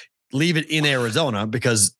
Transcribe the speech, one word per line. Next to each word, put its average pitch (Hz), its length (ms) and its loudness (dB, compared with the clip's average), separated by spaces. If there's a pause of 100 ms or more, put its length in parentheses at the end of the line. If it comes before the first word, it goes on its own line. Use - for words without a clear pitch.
(320)
leave 156 240 0
it 156 120 -2
in 156 160 0
Arizona 123 640 0
because, 113 540 0